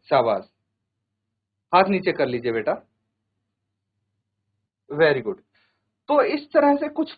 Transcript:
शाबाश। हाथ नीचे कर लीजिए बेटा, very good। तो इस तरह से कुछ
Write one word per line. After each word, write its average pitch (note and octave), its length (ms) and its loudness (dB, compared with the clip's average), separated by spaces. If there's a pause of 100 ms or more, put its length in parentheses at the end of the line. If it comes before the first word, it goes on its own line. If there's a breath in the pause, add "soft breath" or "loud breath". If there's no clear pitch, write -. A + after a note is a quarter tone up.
शाबाश। A2+ 460 -2 (1200)
हाथ F#3+ 160 4
नीचे F#3+ 240 -2
कर C#3 140 -2
लीजिए B2 260 -4
बेटा, A2+ 220 -4 (2250)
very D3 320 2
good। G#2+ 180 -6 (680)
तो C#4+ 140 4
इस C#4+ 300 -2
तरह C#4+ 240 4
से C#4+ 120 -6
कुछ - 300 -6